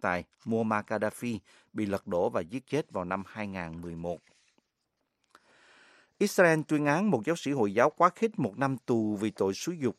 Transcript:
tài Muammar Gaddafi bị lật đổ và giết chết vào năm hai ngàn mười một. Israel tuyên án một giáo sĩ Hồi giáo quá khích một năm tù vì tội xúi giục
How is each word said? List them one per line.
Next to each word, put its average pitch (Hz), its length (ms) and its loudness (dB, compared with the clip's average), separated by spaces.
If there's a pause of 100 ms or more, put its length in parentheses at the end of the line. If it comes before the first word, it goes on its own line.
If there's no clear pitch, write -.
tài 90 240 -2 (200)
Muammar 110 400 0
Gaddafi 107 540 -4 (340)
bị 104 140 -4
lật 98 200 -4
đổ 98 240 0
và 120 100 -2
giết 92 260 -10
chết 151 260 -4
vào 92 120 -4
năm 95 220 -4
hai 107 200 -10
ngàn 85 340 -8
mười 85 160 -10
một. 85 220 -6 (2000)
Israel 175 500 4
tuyên 147 180 2
án 180 240 2
một 113 140 2
giáo 165 120 0
sĩ 143 160 -4
Hồi 104 220 2
giáo 123 160 4
quá 170 240 4
khích 226 240 -2
một 107 200 -2
năm 135 180 0 (100)
tù 110 300 2
vì 104 140 -2
tội 95 240 0
xúi 170 240 -6
giục 120 200 -2